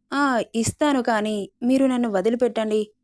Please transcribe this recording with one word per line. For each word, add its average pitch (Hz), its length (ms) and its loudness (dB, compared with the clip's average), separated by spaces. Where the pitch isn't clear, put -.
"ఆ, 277 100 0
ఇస్తాను, 269 480 0
కానీ 214 340 0
మీరు 262 240 2
నన్ను 240 220 0
వదిలిపెట్టండి, 220 720 0